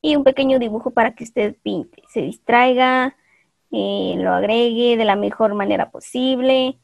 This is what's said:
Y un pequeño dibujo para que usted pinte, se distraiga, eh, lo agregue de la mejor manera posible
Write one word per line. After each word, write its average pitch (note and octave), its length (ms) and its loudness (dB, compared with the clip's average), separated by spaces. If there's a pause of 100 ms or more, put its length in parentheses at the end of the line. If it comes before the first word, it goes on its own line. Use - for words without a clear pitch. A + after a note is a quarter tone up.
Y D4+ 140 2
un C#4+ 80 0
pequeño C4 360 2
dibujo A#3 320 -4
para A#3+ 240 0
que - 80 -16
usted G#3+ 400 -4
pinte, F#3+ 440 -8
se - 140 -6
distraiga, B3+ 960 2 (540)
eh, G3+ 460 -4
lo F#3 160 0
agregue A#3 640 2
de A3+ 60 0
la G3+ 120 2
mejor G3+ 400 0
manera G3+ 340 -2
posible C4 960 -2